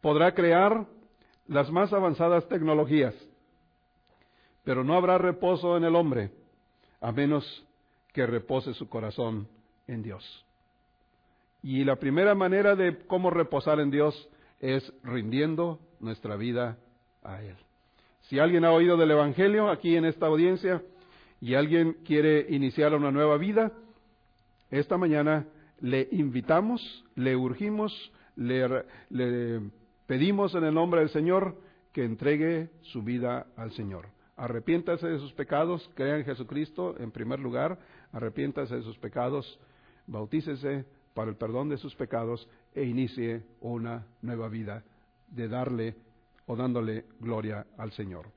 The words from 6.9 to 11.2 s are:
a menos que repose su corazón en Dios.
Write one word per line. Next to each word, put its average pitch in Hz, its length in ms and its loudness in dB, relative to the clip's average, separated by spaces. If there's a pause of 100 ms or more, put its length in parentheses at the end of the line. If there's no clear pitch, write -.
a 117 120 -4
menos 143 540 -2 (460)
que 131 140 0
repose 127 480 -4
su 110 160 -12
corazón 110 580 -6 (400)
en 117 140 -8
Dios. 101 440 -14 (1160)